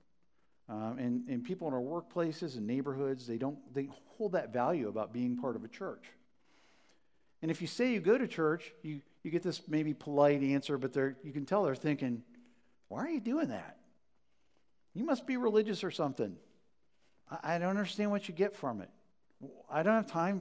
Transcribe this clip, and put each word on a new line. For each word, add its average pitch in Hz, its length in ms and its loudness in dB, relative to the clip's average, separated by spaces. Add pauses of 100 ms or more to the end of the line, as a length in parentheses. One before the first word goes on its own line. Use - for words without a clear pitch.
(680)
Um, 110 300 -6
and, 123 300 0
and 120 140 -2
people 123 260 -4
in 135 60 0
our 127 60 0
workplaces 160 800 -4
and 104 80 -4
neighborhoods, 135 600 -2
they 117 120 -2
don't, 139 200 -2 (160)
they 139 140 -2 (300)
hold 208 140 -2
that 139 200 -2
value 127 360 2
about 104 240 -4
being 123 260 0
part 123 180 -2
of 104 80 -8
a - 40 -12
church. - 360 -10 (1400)
And 160 100 0
if 160 100 -2
you 175 60 -2
say 247 260 2
you 214 80 2
go 185 160 8
to 262 120 0
church, 160 440 0 (100)
you, 151 180 -8 (240)
you - 80 -4
get 165 100 0
this 175 240 -4
maybe 151 280 2
polite 143 500 6
answer, 139 340 2
but 127 140 -2
they're, 135 320 2
you 147 80 -10
can 143 120 -4
tell 196 200 2
they're 135 100 2
thinking, 131 480 -2 (640)
"Why 139 180 -6
are 311 40 -4
you 320 120 -2
doing 247 280 0
that? 104 300 -8 (1160)
You 202 100 -2
must 285 220 0
be 262 100 0
religious 220 460 4
or 180 80 -2
something. 127 460 -2 (920)
I, 160 260 -4
I 175 40 0
don't 180 120 0
understand 202 420 0
what 202 160 -2
you 180 60 -8
get 196 200 2
from 117 260 -4
it. 87 100 -12 (800)
I 151 140 2
don't 208 120 6
have 226 120 2
time 180 340 0